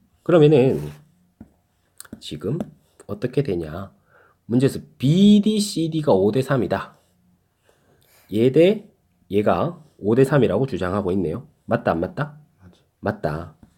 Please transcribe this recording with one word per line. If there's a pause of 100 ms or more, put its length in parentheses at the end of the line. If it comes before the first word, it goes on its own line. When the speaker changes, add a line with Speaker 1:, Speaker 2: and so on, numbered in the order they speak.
(220)
Speaker 1:
그러면은 (1400)
지금 (480)
어떻게
되냐? (540)
문제에서 (180)
비디,
씨디가
오
대
삼이다. (1400)
얘
대 (440)
얘가 (160)
오
대
삼이라고
주장하고
있네요. (180)
맞다,
안
맞다? (200)
Speaker 2:
맞아. (240)
Speaker 1:
맞다. (220)